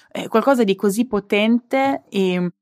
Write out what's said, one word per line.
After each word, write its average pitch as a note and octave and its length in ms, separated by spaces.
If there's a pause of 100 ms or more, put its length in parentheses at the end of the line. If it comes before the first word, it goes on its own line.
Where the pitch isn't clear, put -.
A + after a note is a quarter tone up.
(100)
eh, - 180
qualcosa A#3+ 360
di F#3+ 100
così G#3 320
potente A#3 1000
e F3+ 420 (120)